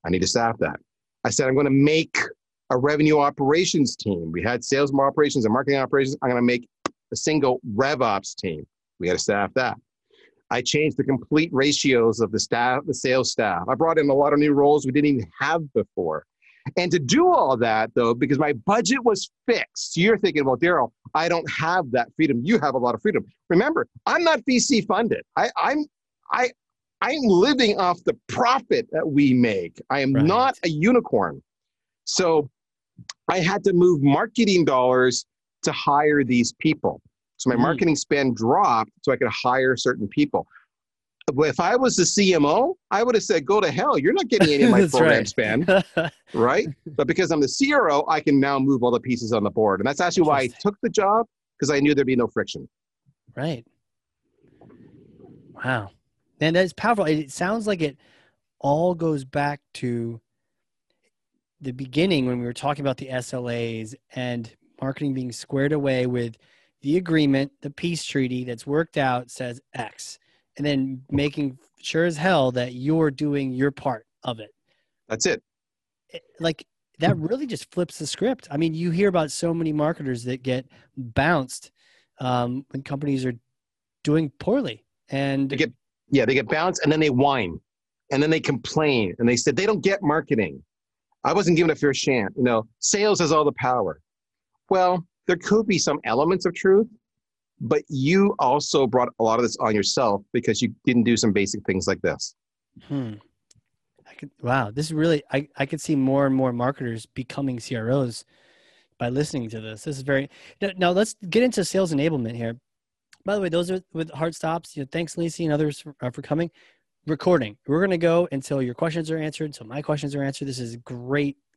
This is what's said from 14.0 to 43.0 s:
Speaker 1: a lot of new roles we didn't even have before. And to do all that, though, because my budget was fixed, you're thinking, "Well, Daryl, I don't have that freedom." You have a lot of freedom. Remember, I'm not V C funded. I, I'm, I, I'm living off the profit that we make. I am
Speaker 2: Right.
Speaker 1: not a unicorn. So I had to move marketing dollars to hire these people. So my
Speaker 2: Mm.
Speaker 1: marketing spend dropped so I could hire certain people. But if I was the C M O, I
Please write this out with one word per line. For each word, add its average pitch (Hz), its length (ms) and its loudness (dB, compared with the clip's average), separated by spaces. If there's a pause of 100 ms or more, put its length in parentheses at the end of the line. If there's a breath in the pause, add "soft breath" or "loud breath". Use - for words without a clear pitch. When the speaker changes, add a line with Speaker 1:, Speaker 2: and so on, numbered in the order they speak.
Speaker 1:
a 135 60 4
lot 143 180 4
of 147 60 2
new 147 140 4
roles 143 340 4
we 131 60 -2
didn't 147 180 2
even 117 160 0 (140)
have 160 220 -2 (100)
before. 85 520 -4 (520 loud breath)
And 175 160 -2
to 175 60 2
do 202 340 2
all 156 240 4
that, 113 380 0
though, 120 200 2
because 123 240 0
my 147 140 0
budget 208 500 0
was 214 280 0 (160)
fixed, - 500 -2
you're 196 220 4
thinking, 156 260 0
"Well, 131 140 2
Daryl, 156 340 2 (220)
I 160 140 0
don't 165 220 -2
have 160 420 -2
that 120 220 0
freedom." 143 300 0
You 208 160 2
have 143 140 -2
a 131 40 0
lot 120 160 0
of 107 80 -8
freedom. 165 220 0 (240)
Remember, 269 400 2 (180)
I'm 302 160 0
not 320 240 2
V 247 140 2
C 226 220 2
funded. 202 400 -2 (140)
I, 185 200 0
I'm, 262 300 0 (440)
I, 247 200 0 (520)
I'm 269 200 -2
living 220 580 4
off 175 240 0
the - 120 0 (120)
profit 233 640 0
that 160 160 -2
we 139 260 4
make. 104 460 0 (100)
I 139 100 -2
am 135 120 0
Speaker 2:
Right. 135 120 4
Speaker 1:
not 240 380 2
a 180 60 0
unicorn. 156 760 2 (600)
So 165 460 0 (800)
I 180 100 0
had 190 260 0
to 196 80 2
move 175 300 6
marketing 180 640 4
dollars 127 580 4 (380)
to 160 100 0
hire 147 520 2
these 120 280 2
people. 123 480 -2 (380)
So - 100 -4
my 123 80 2
Speaker 2:
Mm. 120 40 2
Speaker 1:
marketing 147 360 2
spend 135 400 0
dropped 120 560 2 (100)
so 135 100 0
I 123 40 0
could 123 120 0
hire 127 480 0
certain 120 320 -2
people. - 380 -2 (840 soft breath)
But 147 160 2
if 143 120 -2
I 190 160 2
was 254 200 2
the 180 100 4
C 190 280 4
M 151 100 4
O, 226 320 2 (140)
I 202 140 0